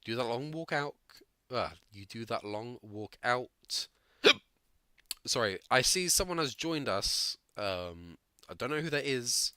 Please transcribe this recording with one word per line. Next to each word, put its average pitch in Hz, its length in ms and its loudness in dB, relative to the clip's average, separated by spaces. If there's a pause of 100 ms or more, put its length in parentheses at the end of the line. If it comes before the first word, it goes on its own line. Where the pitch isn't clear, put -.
you 113 80 -4
do 117 40 -2
that 123 80 0
long 127 260 -4
walk 165 200 -8
out, 147 240 -2 (580)
uh, 101 160 0 (220)
you 101 140 -16
do 113 200 -10
that 117 180 -4
long 110 380 -6
walk 104 420 -12
out. - 640 -2 (360)
<coughs> - 1000 0
Sorry, 104 340 2 (100)
I 127 120 8
see 180 260 2
someone 180 300 2
has 147 180 0
joined 156 340 -2
us. - 480 0 (200)
Um, 87 600 -4 (320)
I 92 60 -10
don't 120 160 -4
know 151 100 0
who 165 80 -4
that 143 160 0
is. 123 520 0